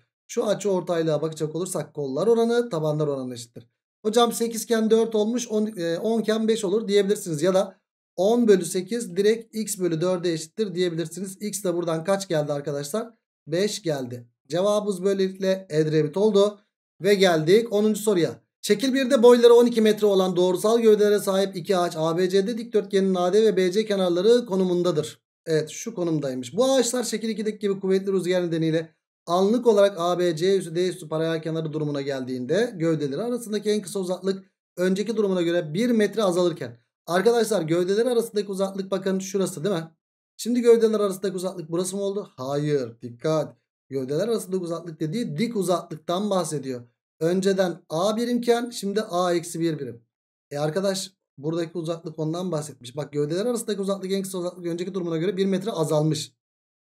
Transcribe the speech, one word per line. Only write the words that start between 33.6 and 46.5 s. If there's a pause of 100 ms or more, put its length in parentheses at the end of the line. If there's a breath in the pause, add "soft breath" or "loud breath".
en
kısa
uzaklık (320)
önceki
durumuna
göre
bir
metre
azalırken. (260)
Arkadaşlar
gövdeleri
arasındaki
uzaklık
bakın
şurası
değil
mi? (460)
Şimdi
gövdeler
arasındaki
uzaklık
burası
mı
oldu?
Hayır.
Dikkat. (320)
Gövdeler
arasındaki
uzaklık
dediği
dik
uzaklıktan
bahsediyor. (380)